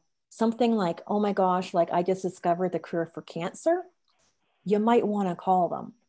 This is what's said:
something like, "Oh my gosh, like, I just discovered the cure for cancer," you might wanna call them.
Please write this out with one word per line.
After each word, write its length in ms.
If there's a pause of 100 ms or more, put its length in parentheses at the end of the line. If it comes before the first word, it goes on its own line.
(300)
something 460
like, 320
"Oh 120
my 140
gosh, 400
like, 180
I 120
just 180
discovered 520
the 60
cure 280
for 160
cancer," 600 (800)
you 120
might 300
wanna 280
call 340
them. 240 (160)